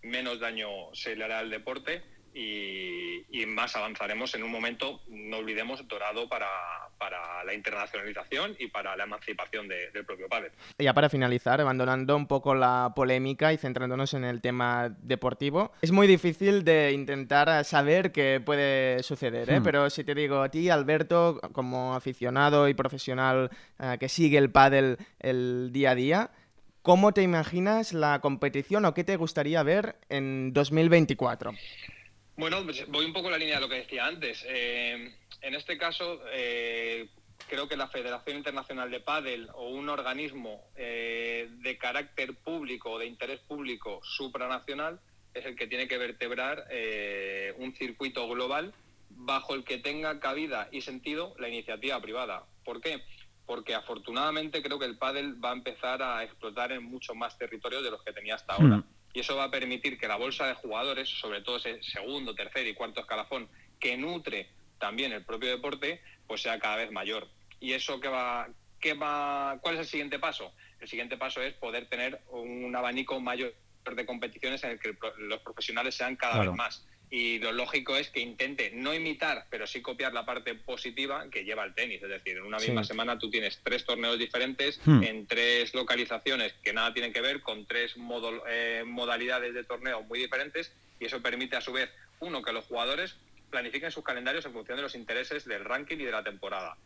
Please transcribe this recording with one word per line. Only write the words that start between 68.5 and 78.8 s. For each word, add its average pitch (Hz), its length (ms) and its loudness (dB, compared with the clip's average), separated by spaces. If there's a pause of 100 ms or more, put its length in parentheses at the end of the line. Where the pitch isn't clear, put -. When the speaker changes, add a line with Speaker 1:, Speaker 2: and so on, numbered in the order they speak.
Speaker 1:
qué 151 140 0
va, 143 680 -2
cuál 170 140 -2
es 160 60 -4
el 156 40 -6
siguiente 143 320 -6
paso? - 340 -6 (280)
El - 80 -18
siguiente 120 280 -6
paso 127 260 -6
es 131 120 -4
poder 120 340 -8
tener 127 420 -6
un 123 440 -8
abanico 127 460 -2
mayor 123 340 -4 (400)
de 120 120 -4
competiciones 123 580 -6
en 127 80 -4
el 113 80 -10
que 110 80 -6
el 104 80 -8
pro-, 110 220 -8
los 107 240 -8
profesionales 117 520 -6
sean 127 220 -4
cada 120 180 -2
Speaker 2:
Claro. 104 160 2
Speaker 1:
vez 90 80 -4
más. - 260 -6 (260)
Y 117 280 -2
lo 113 140 -2
lógico 127 440 -2
es 143 140 -2
que - 80 -6
intente 123 560 -4
no 131 180 -4